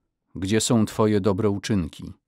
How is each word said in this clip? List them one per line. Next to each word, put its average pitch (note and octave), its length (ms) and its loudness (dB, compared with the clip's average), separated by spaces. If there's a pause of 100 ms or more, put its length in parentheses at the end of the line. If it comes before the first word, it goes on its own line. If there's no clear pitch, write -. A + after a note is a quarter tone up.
(360)
Gdzie F#2+ 260 0
są A2+ 240 2
twoje G#2+ 360 0
dobre G2+ 280 0
uczynki? G2 640 -4 (140)